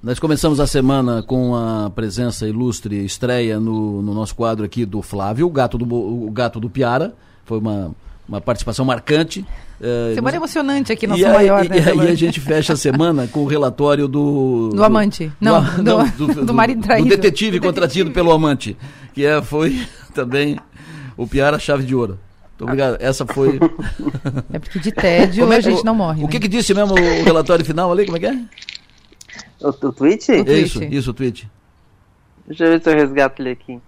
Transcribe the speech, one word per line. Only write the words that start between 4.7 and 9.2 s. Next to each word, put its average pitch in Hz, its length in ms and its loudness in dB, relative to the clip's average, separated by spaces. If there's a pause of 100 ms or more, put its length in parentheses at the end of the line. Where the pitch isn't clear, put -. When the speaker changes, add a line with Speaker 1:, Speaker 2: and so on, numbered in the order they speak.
Speaker 1:
do 98 160 -8
Flávio, 104 440 -4
o 180 40 0
gato 131 260 -2
do 117 80 -4
Bo-, 117 420 -4
o 110 40 -8
gato 117 280 -4
do 113 120 -8
Piara. 131 420 -2 (320)
Foi 113 140 -6
uma, 104 340 -4 (360)
uma 101 140 -8
participação 120 420 -4
marcante. 151 600 -2 (360)